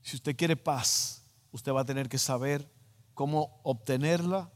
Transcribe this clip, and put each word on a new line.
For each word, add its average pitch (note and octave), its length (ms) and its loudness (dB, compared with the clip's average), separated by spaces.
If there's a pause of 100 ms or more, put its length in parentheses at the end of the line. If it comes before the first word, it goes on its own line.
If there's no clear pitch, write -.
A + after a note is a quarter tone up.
Si - 140 -10
usted C#3 200 -4
quiere E3 200 4
paz, - 680 -2 (280)
usted C3+ 200 -4
va C3+ 100 4
a B2 40 -2
tener C3+ 220 -2
que C3+ 100 -2
saber C#3 500 0 (460)
cómo D3+ 480 -2
obtenerla E3 920 0